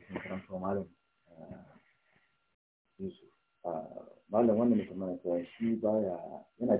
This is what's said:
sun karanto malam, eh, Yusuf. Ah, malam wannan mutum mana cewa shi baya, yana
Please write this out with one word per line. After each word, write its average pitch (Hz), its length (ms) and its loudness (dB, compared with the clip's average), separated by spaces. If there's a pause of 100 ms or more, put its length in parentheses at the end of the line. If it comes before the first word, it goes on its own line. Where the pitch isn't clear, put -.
sun 92 140 -6
karanto 95 400 -8
malam, 95 260 -2 (440)
eh, 82 340 -20 (1300)
Yusuf. - 320 -12 (340)
Ah, 82 220 -6 (420)
malam 107 300 4
wannan 120 200 4
mutum 92 200 -4
mana 92 240 -4
cewa 87 160 0 (160)
shi 113 240 0
baya, 107 400 2 (400)
yana 113 220 4